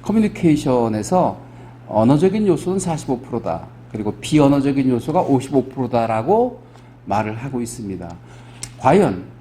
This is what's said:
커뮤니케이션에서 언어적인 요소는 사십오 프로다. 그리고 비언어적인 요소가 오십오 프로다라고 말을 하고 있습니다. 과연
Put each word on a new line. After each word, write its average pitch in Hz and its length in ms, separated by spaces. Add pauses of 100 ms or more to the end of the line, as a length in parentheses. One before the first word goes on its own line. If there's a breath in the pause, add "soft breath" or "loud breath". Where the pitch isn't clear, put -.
커뮤니케이션에서 143 1400 (500 loud breath)
언어적인 156 580
요소는 180 320
사십오 147 420
프로다. 85 460 (240)
그리고 104 300
비언어적인 139 720
요소가 147 320
오십오 135 480
프로다라고 123 920 (460 loud breath)
말을 107 300
하고 127 260
있습니다. 95 520 (640 loud breath)
과연 135 460 (160)